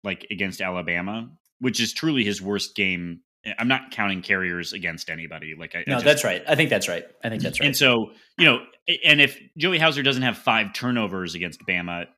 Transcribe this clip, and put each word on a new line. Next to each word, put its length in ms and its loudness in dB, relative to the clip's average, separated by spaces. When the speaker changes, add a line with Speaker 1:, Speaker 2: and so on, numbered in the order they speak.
Speaker 1:
like, 280 -4
against 300 -4
Alabama, 680 -4
which 200 -2
is 140 -2
truly 300 0
his 180 -2
worst 320 -4
game. 460 -4
I'm 100 -2
not 220 0
counting 320 -4
carriers 500 -2
against 380 -8
anybody. 440 -12
Like, 220 -16
I, 40 -6
I 60 -8
Speaker 2:
No, 100 -2
Speaker 1:
just 100 2
Speaker 2:
that's 180 4
right. 240 0
I 60 4
think 160 2
that's 180 0
right. 160 -4
I 60 -4
think 140 -4
that's 180 -4
right. 60 2
Speaker 1:
And 100 2
so, 360 4
you 80 6
know, 140 6
a-, 160 0
and 160 8
if 180 4
Joey 200 2
Hauser 240 4
doesn't 200 2
have 160 0
five 340 2
turnovers 600 -2
against 320 -8
Bama 400 -4